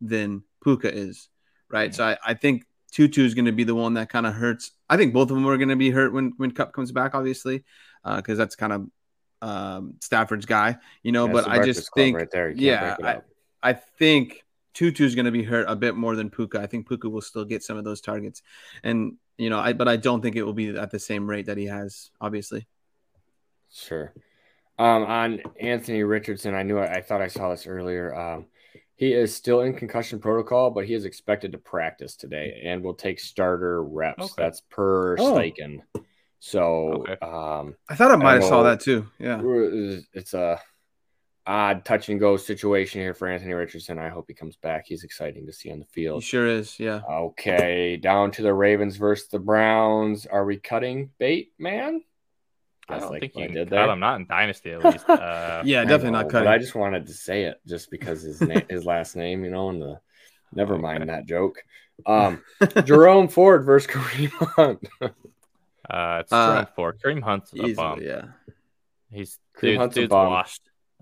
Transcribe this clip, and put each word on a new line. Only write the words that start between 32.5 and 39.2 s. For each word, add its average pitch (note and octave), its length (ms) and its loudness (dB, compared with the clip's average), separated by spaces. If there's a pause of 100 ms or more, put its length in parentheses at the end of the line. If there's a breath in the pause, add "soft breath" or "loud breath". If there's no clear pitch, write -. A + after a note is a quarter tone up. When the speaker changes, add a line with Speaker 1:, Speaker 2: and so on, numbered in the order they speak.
Speaker 3:
and F2+ 180 -6
will F2+ 120 -6
take F#2+ 260 -8
starter F2+ 640 -2
reps. D#2 480 -6
Speaker 2:
Okay. - 40 -18
Speaker 3:
That's E2 260 -4
per F#2 560 0
Speaker 1:
Oh. B3+ 160 4
Speaker 3:
Steichen. D2+ 480 -4 (560 soft breath)
So, E2 560 0
Speaker 2:
Okay. F#2+ 280 -6
Speaker 3:
um, D#2 540 -8 (120)
Speaker 1:
I D#3 60 -8
thought A#3+ 160 6
I C4 40 8
Speaker 3:
I - 20 6
Speaker 1:
might C#3 180 8
have A#2+ 100 6
saw A#2 180 6
Speaker 3:
know - 20 8
Speaker 1:
that A#2 160 4
too. A2+ 260 0 (120)
Yeah. A#2 220 -6 (720)